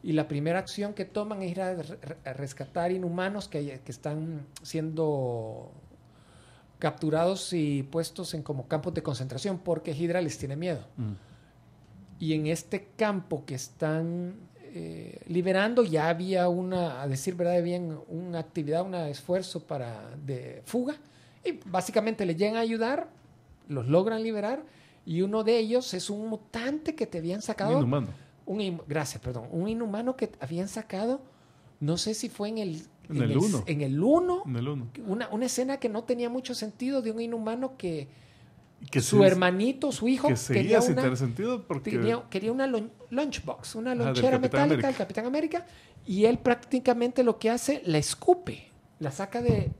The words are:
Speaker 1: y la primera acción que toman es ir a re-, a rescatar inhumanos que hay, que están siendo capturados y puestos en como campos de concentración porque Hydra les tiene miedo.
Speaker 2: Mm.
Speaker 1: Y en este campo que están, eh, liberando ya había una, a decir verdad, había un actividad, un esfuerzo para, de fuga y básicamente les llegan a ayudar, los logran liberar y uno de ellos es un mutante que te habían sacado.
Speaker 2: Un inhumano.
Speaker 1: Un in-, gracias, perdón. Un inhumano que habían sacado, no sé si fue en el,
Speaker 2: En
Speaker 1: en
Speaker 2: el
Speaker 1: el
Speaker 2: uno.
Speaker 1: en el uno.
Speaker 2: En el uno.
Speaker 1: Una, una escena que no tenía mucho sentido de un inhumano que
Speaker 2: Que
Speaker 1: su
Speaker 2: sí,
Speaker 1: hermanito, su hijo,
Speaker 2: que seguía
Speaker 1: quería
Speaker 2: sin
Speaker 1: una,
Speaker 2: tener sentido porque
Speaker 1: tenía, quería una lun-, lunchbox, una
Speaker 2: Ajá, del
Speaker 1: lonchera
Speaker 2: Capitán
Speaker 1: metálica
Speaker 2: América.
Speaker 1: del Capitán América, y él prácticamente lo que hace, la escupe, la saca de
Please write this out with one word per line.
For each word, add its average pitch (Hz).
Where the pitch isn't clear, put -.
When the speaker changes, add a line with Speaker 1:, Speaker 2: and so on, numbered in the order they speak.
Speaker 1:
y 165
la 151
primera 151
acción 202
que -
toman 208
es 175
ir 185
a 185
re-, 147
a 135
rescatar 139
inhumanos 185
que 151
hay, 139
que 147
están 156
siendo 139
capturados 165
y 147
puestos 160
en 156
como 139
campos 160
de 165
concentración 135
porque 165
Hydra 170
les 156
tiene 135
miedo. 160
Speaker 2:
Mm. 110
Speaker 1:
Y 160
en 156
este 165
campo 190
que 139
están, 170
eh, 165
liberando 190
ya 160
había 180
una, 175
a 143
decir 139
verdad, 175
había 175
un 165
actividad, 160
un 185
esfuerzo 175
para, 117
de 127
fuga 247
y -
básicamente 214
les 165
llegan 208
a -
ayudar, 226
los 127
logran 208
liberar 220
y 165
uno 208
de 226
ellos 233
es 180
un 208
mutante 262
que 220
te 180
habían 175
sacado. 208
Speaker 2:
Un 269
inhumano. 127
Speaker 1:
Un 208
in-, 180
gracias, 131
perdón. 120
Un 175
inhumano 233
que 214
habían 165
sacado, 220
no 160
sé 214
si 220
fue 208
en 220
el, 170
Speaker 2:
En 156
Speaker 1:
en 131
Speaker 2:
el 110
Speaker 1:
el 131
Speaker 2:
uno. 165
Speaker 1:
en 147
el 139
uno. 359
Speaker 2:
En 127
el 123
uno. 135
Speaker 1:
Una, 214
una 220
escena 254
que 262
no 220
tenía 240
mucho 254
sentido 247
de 220
un 226
inhumano 233
que 156
Speaker 2:
Que 135
Speaker 1:
su -
Speaker 2:
sí, 196
Speaker 1:
hermanito, 190
su 220
hijo, 262
Speaker 2:
que 127
seguía -
Speaker 1:
quería 226
Speaker 2:
sin 240
Speaker 1:
una, 131
Speaker 2:
tener 127
sentido 185
porque 147
Speaker 1:
tenía, 226
quería 208
una 269
lun-, 233
lunchbox, -
una 233
Speaker 2:
Ajá, 240
del 240
Speaker 1:
lonchera 247
Speaker 2:
Capitán 254
Speaker 1:
metálica 269
Speaker 2:
América. 285
Speaker 1:
del 262
Capitán 214
América, 311
y 202
él 240
prácticamente 247
lo 220
que 220
hace, 269
la 160
escupe, -
la 147
saca 196
de 226